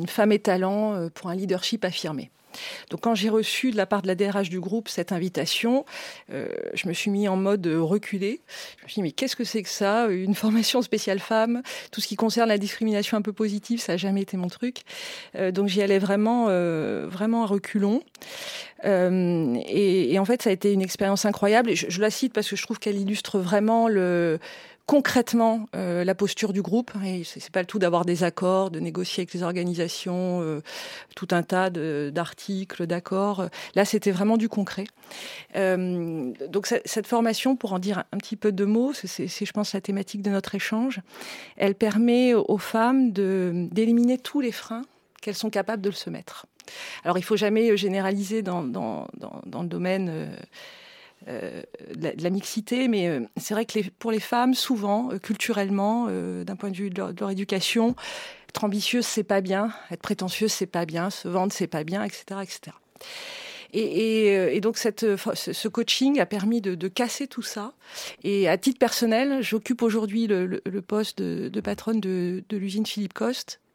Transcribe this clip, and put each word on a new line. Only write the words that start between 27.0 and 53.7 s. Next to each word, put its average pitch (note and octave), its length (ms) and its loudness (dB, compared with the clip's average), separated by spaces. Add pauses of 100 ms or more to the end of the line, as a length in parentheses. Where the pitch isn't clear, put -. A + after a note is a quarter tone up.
Et F#3 160 -4
c'est, - 160 -12
c'est - 140 -12
pas F#3+ 80 0
le F3+ 60 -2
tout G#3+ 120 -6
d'avoir F3 260 4
des F3 200 2
accords, F#3 480 2
de D#3+ 80 -6
négocier E3+ 400 -4
avec F3 140 -6
les F3+ 100 -4
organisations, F3+ 1000 -2
euh, D#3 200 -4 (520)
tout F#3 160 -10
un E3+ 140 4
tas F#3 260 2
de, D3+ 420 -2
d'articles, F3+ 760 -6
d'accords. F#3+ 580 0 (300)
Là, G3 80 8
c'était G#3 260 2
vraiment G3+ 260 4
du A3 120 2
concret. G3+ 380 -4 (680)
Euh, F3+ 800 0 (160)
donc, G3 180 -2
ce-, - 180 0
cette - 220 -4
formation, A#3 480 2
pour G#3 200 -4
en F#3 40 0
dire F#3 200 -2
un, - 120 -4
un F#3+ 80 -4
petit - 160 -8
peu G#3 160 0
de G3 140 0
mots, A#3 300 4
c'est, G3 120 -10
c'est, F3 220 -6
c'est, G3 180 -6
je - 60 -8
pense, G#3 220 -2
la F#3+ 60 -4
thématique G3 420 -4
de G3+ 80 0
notre G3 260 -2
échange, A3 460 -2 (540)
elle G3 200 2
permet A#3+ 580 4
aux G#3+ 240 4
femmes A#3+ 540 4
de, F3+ 580 0
d'éliminer A#3 480 4
tous C#4+ 220 -2
les B3 100 0
freins A3+ 320 -8 (380)
qu'elles G#3 160 -6
sont A3 140 -4
capables G3+ 320 -2
de G3 100 0
se - 180 -10
mettre. - 360 -12 (580)
Alors, F3 140 2
il F3+ 40 0
faut G#3+ 140 2
jamais G#3+ 400 4
généraliser G3 640 0
dans, F3+ 200 -2
dans, A2 540 -6
dans, - 300 -14
dans B2 160 -8
le F3 60 -4
domaine, F#3 420 -2
euh, D#3 260 -8 (920)
euh, - 340 -10 (320)
de D#3 100 -6
la, D3+ 100 -4
de D#3 80 -8
la F3 80 0
mixité, A3+ 560 -2
mais, G3+ 220 2
euh, D3 120 0 (160)
c'est - 160 -6
vrai A3 120 0
que A3 160 -2